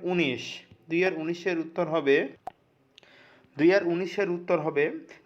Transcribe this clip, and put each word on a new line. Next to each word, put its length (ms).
উনিশ, 580
দুইয়ের 260
উনিশের 440
উত্তর 260
হবে, 440
দুইয়ের 260
উনিশের 460
উত্তর 300
হবে 300